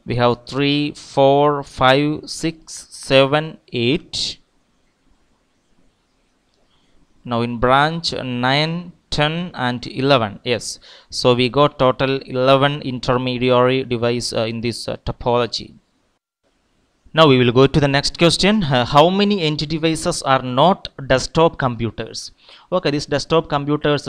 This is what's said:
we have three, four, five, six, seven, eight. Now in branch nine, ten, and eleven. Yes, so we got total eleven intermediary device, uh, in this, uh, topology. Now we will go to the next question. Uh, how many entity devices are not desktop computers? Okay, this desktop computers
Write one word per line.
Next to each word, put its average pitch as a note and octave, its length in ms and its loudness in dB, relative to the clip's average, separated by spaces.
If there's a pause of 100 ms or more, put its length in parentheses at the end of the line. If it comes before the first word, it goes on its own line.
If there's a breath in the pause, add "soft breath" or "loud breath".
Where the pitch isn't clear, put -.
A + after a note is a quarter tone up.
we A#2+ 120 -4
have A#2+ 280 0
three, C#3+ 500 -2
four, C#3+ 680 2
five, C#3+ 680 0
six, - 600 -10
seven, C#3+ 680 0 (140)
eight. - 680 -4 (2750)
Now A#2+ 180 -2
in A#2+ 160 -6
branch D3 540 0
nine, D3 760 -4 (180)
ten, D#3+ 460 -4
and B2 320 -6
eleven. B2+ 560 0
Yes, - 380 -6 (300 loud breath)
so - 220 2
we B2 160 2
got C#3+ 300 0
total C3+ 440 0
eleven C3+ 600 0
intermediary B2+ 1040 0
device, A#2+ 480 -4
uh, A2+ 140 -2
in A2+ 160 -8
this, A2+ 260 -6
uh, - 80 -8 (100)
topology. - 680 -4 (1400)
Now D#3+ 120 6
we C3 120 6
will A#2+ 120 4
go C3 160 6
to D#3 140 2
the C#3+ 80 2
next C#3 300 -2
question. F#3 440 2
Uh, C3+ 220 0
how D3 240 4
many G3+ 320 0
entity D#3 380 -4
devices D#3+ 420 -2
are C3 220 2
not C3 460 2 (180)
desktop C3+ 500 2
computers? A2+ 760 -6 (380 soft breath)
Okay, F3+ 200 0
this C#3+ 160 -4
desktop D#3+ 420 -2
computers D3 600 -2